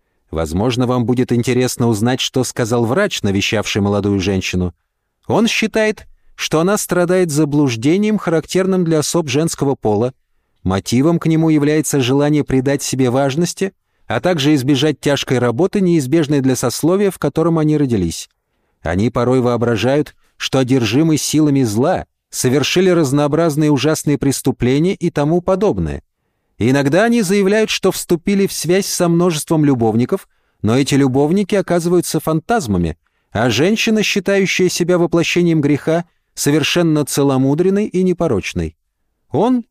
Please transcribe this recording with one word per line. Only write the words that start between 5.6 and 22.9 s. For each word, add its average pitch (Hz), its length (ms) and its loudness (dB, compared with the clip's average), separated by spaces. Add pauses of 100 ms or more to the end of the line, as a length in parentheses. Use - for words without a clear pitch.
что - 260 -2
она 196 160 2
страдает 180 540 0
заблуждением, 147 880 0
характерным 185 640 0
для 160 160 2
особ 160 280 -2
женского 139 460 0
пола. 113 380 0 (500)
Мотивом 120 560 0
к - 80 -4
нему 160 240 2
является 147 500 2
желание 143 420 2
придать 135 400 0
себе 127 280 0
важности, 143 640 -2 (320)
а 113 140 -4
также 151 340 0
избежать 139 460 0
тяжкой 139 380 0
работы, 123 420 0
неизбежной 151 600 0
для 131 160 2
сословия, 185 540 0
в - 80 -10
котором 160 400 0
они 151 180 2
родились. 110 520 -2 (540)
Они 92 280 0
порой 127 300 0
воображают, 120 760 0 (220)
что - 240 -2
одержимы 131 560 2
силами 143 480 0
зла, 120 420 -2 (240)
совершили 147 600 0